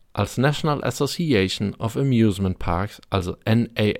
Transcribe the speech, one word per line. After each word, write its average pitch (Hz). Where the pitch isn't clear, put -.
als -
National 147
Association 120
of 107
Amusement 110
Parks, 90
also 90
N 113
A 107